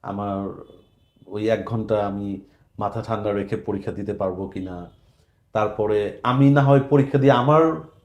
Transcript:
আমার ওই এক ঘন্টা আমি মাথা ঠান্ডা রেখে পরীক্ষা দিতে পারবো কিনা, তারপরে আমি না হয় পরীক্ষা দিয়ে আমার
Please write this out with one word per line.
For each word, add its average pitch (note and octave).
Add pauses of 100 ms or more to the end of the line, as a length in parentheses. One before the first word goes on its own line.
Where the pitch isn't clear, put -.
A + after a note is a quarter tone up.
আমার G2 (760)
ওই G#2
এক G#2
ঘন্টা G#2+
আমি G2+ (380)
মাথা G#2
ঠান্ডা G#2
রেখে G2+
পরীক্ষা G2
দিতে G2+
পারবো F#2+
কিনা, F#2 (600)
তারপরে G#2
আমি C3+
না C#3+
হয় C#3 (100)
পরীক্ষা C#3+
দিয়ে C3
আমার D3+ (160)